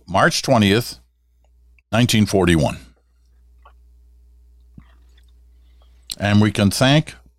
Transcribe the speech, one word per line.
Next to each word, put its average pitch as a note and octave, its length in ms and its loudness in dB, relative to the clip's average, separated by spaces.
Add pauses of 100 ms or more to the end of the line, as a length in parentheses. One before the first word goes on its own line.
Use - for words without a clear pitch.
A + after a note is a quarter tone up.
March A2 360 -2
twentieth, A2 580 0 (880)
nineteen A2+ 340 0
forty-one. F2 540 0 (3500)
And G#2 220 2
we G#2+ 120 2
can G2+ 180 0
thank C#3 440 0 (240)